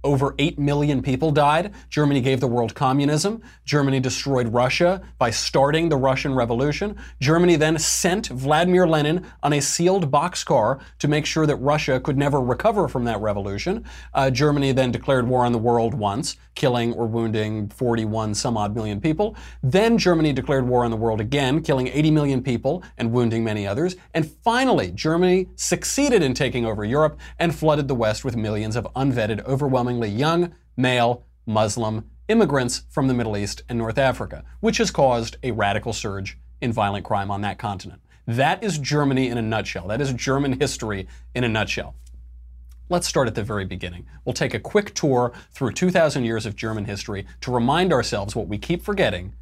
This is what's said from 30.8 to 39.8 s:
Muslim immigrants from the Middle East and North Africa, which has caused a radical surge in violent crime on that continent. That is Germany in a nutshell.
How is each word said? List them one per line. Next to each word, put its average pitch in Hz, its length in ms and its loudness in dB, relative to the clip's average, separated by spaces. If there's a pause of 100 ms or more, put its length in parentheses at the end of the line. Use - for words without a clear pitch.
Muslim 110 600 0 (200)
immigrants 143 640 2
from 135 180 0
the 131 60 2
Middle 113 220 -2
East 101 340 -6
and 120 100 -4
North 113 180 -2
Africa, 123 460 -2 (160)
which 220 180 0
has 233 140 0
caused 120 500 2
a 131 80 -4
radical 104 440 0
surge 98 440 -8 (240)
in 123 100 -2
violent 101 320 -2
crime 101 280 -2
on 101 100 -6
that 101 160 -6
continent. 101 420 -8 (280)
That 147 360 0
is 180 140 -2
Germany 135 520 0
in 120 100 -2
a - 20 -2
nutshell. 104 460 -4